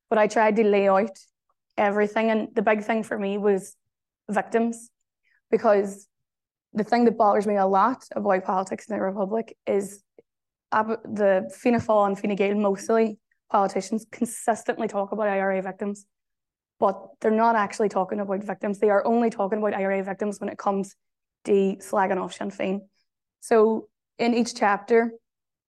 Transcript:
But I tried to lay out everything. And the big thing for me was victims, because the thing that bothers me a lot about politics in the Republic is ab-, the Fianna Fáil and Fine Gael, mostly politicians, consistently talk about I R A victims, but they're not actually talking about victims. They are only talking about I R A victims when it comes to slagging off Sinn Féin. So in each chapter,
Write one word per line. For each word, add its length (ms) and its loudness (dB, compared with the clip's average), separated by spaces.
But 80 2
I 100 4
tried 280 2
to 80 4
lay 240 2
out 240 2
everything. 540 2
And 220 -2
the 100 0
big 200 2
thing 200 -2
for 140 -6
me 200 -4
was 380 0
victims, 640 -2
because 560 2
the 100 -2
thing 220 2
that 120 4
bothers 280 4
me 120 0
a 100 2
lot 360 0
about 280 0
politics 460 -4
in 60 -6
the 60 -4
Republic 540 -4
is 340 -2
ab-, 320 -2
the 520 0
Fianna 240 2
Fáil 280 2
and 120 -4
Fine 160 -4
Gael, 200 0
mostly 640 0
politicians, 600 -2
consistently 760 -4
talk 240 -6
about 160 -2
I 140 0
R 100 0
A 100 -2
victims, 460 -8
but 280 0
they're 80 0
not 260 4
actually 340 0
talking 300 -2
about 240 -4
victims. 360 -6
They 100 4
are 160 2
only 240 2
talking 300 -2
about 160 -2
I 80 -2
R 80 0
A 120 -2
victims 360 -6
when 100 -6
it 80 -10
comes 380 -4
to 60 -2
slagging 720 0
off 100 -10
Sinn 160 -8
Féin. 300 -4
So 480 2
in 160 0
each 220 0
chapter, 560 2